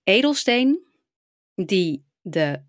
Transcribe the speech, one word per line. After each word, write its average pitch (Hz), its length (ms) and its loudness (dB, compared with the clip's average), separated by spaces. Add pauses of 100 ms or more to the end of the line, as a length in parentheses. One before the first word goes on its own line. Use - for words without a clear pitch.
edelsteen 262 760 2 (760)
die 175 500 -2 (160)
de 151 480 -4